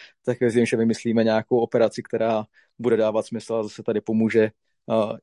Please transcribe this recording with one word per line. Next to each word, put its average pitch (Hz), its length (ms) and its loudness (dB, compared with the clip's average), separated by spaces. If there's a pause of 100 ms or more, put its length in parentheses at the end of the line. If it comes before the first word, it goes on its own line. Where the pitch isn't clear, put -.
(260)
tak 120 140 -2
věřím, 117 260 2
že 117 120 0
vymyslíme 113 460 0
nějakou 110 360 0
operaci, 113 440 0
která 110 420 -2 (340)
bude 117 180 2
dávat 107 280 0
smysl 113 280 -8
a 113 100 -2
zase 107 200 -12
tady 107 180 -2
pomůže, 110 420 2
eh, 110 800 -4